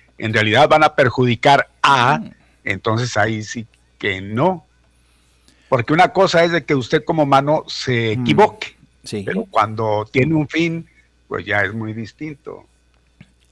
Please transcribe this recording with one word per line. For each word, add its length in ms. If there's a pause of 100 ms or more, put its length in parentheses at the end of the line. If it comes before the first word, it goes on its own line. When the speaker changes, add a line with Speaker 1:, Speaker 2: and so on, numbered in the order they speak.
(180)
Speaker 1:
en 160
realidad 340
van 160
a 120
perjudicar 760 (120)
a, 380
Speaker 2:
Mm. 120 (340)
Speaker 1:
entonces 500
ahí 280
sí 220 (320)
que 220
no. 460 (1040)
Porque 240
una 180
cosa 320
es 80
de 140
que 100
usted 300
como 180
humano 440
se 500
Speaker 2:
Mm. 40
Speaker 1:
equivoque, 540 (300)
Speaker 2:
Sí. 200
Speaker 1:
pero 240
cuando 600
tiene 240
un 140
fin, 360 (440)
pues 160
ya 160
es 120
muy 200
distinto. 720 (880)